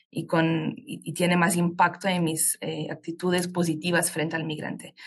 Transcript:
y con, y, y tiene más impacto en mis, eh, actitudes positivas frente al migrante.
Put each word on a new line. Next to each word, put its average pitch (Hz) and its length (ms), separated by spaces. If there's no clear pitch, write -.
y 165 160
con, 165 480
y, - 300
y 156 80
tiene 175 240
más 175 180
impacto 175 540
en 180 160
mis, 160 340
eh, 156 320
actitudes 175 560
positivas 170 640
frente 165 240
al 160 80
migrante. - 520